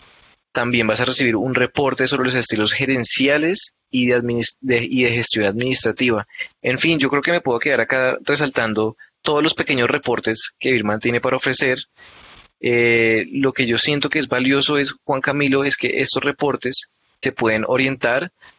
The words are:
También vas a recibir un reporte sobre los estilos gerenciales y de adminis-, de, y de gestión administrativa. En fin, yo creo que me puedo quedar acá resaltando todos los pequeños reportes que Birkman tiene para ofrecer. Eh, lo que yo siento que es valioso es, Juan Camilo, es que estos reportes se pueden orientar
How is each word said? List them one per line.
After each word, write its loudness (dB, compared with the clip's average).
También 0
vas 2
a 0
recibir 2
un -2
reporte 0
sobre 0
los 0
estilos 0
gerenciales 0
y 0
de 4
adminis-, -2
de, 0
y 0
de 2
gestión 0
administrativa. 0
En 0
fin, 2
yo 0
creo 0
que 0
me 0
puedo 0
quedar 2
acá 0
resaltando 0
todos 0
los 2
pequeños 0
reportes -2
que -2
Birkman 0
tiene -2
para 0
ofrecer. 0
Eh, 2
lo 0
que -2
yo 0
siento 0
que -2
es -2
valioso 0
es, -2
Juan -4
Camilo, 0
es 0
que -2
estos -2
reportes -2
se -2
pueden 0
orientar 0